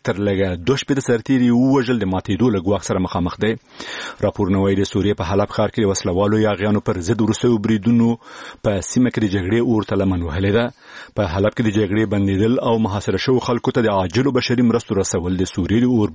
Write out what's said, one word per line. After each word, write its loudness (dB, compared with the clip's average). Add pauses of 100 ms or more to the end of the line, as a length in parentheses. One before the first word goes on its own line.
تر -2
لږه -2
دوه 0
شپېته -2
سرتیري 2
ووژل، 2
د -2
ماتېدو 0
له 0
ګواښ -2
سره 0
مخامخ -4 (100)
دی. 2 (760)
راپورونه 0
وایي 2
د 0
سوریې 0
په -4
حلب 0
ښار -2
کې -2
د 2
وسلوالو 0
یاغیانو 0
پر -2
ضد 0
وروستیو 2
بریدونو 2 (540)
په -2
سیمه 2
کې -4
د 2
جګړې 0 (140)
اور -2
ته 0
لمن 0
وهلې -2
ده. 2 (540)
په 0
حلب 2
کې 0
د 2
جګړې 2 (100)
بندېدل 2 (160)
او 2 (120)
محاصره -2
شوو 2
خلکو 0
ته 2
د 2
عاجلو 0
بشري 2
مرستو 0
رسول 0
د -2
سوریې 0
د 4
اور 0